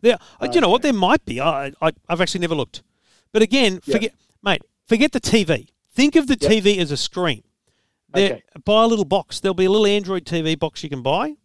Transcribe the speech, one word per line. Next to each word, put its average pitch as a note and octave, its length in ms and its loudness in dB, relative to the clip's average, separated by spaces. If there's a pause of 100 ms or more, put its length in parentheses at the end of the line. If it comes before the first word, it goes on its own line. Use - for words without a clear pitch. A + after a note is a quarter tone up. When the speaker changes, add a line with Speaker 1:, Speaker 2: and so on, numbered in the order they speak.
Speaker 1:
Yeah, A3+ 160 2 (240)
uh, C4+ 120 -6
you F4 80 4
know G3+ 80 4
what? G#3 120 2
Speaker 2:
Okay. D4 100 0
Speaker 1:
There A3 80 -2
might F3+ 260 2
be. A#2+ 140 -8
I, C#3 320 -4 (100)
I, D#3+ 100 0 (180)
I've E3+ 120 -4
actually F3+ 200 -2
never E3+ 140 -2
looked. - 280 -6 (480)
But A3 100 2
again, A3 440 0
Speaker 2:
Yeah. - 80 -4
Speaker 1:
forget, A3 200 -2 (300)
mate, G3 180 -2 (240)
forget A#3 280 2
the B3+ 80 -2
T A3 240 2
V. D#3 240 -4 (240)
Think C#4+ 220 2
of D4+ 120 4
the C4 120 0
Speaker 2:
Yep. D3 120 2
Speaker 1:
T A3 80 4
V G3+ 200 2
as D#3 120 -2
a C#3 60 -4
screen. E3 460 -4 (720)
There, F#3+ 200 0
Speaker 2:
Okay. G#2+ 100 -14 (220)
Speaker 1:
buy G#3+ 180 4
a A#3 40 4
little A3 180 0
box. F3 340 -4
There'll G3 160 -2
be F#3 100 0
a F#3 60 2
little G#3 160 2
Android F#3+ 380 -2
T E3+ 160 -4
V D#3+ 140 -2
box D#3 280 -6
you D#3+ 60 -10
can C3+ 120 -8
buy G3 420 -2